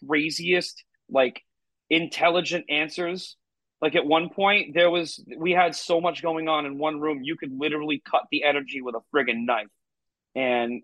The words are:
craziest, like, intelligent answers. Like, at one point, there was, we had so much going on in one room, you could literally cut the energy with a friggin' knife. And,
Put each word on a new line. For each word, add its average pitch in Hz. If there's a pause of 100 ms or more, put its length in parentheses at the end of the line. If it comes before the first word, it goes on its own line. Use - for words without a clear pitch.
craziest, 160 (260)
like, 127 (480)
intelligent 165
answers. 170 (440)
Like, 156
at 147
one 160
point, 196
there 175
was, 170 (140)
we 175
had 175
so 170
much 170
going 160
on 151
in 139
one 151
room, 151
you 156
could 147
literally 151
cut -
the 147
energy 139
with 123
a 113 (140)
friggin' 120
knife. 113 (680)
And, 123